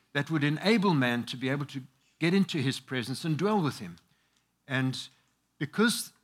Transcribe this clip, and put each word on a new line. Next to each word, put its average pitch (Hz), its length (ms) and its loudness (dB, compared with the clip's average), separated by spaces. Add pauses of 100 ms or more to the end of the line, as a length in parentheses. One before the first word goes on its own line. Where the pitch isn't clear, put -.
(140)
that 143 180 -2
would 156 100 0
enable 180 520 2
man 120 300 2
to - 120 -10
be 127 120 -4
able 139 180 -2
to 135 160 -10 (360)
get 170 160 2
into 185 240 2
his 127 220 0
presence 127 440 -6
and 160 120 0
dwell 208 240 2
with 143 180 -2
him. 87 200 -14 (680)
And 131 320 -2 (600)
because - 520 0 (140)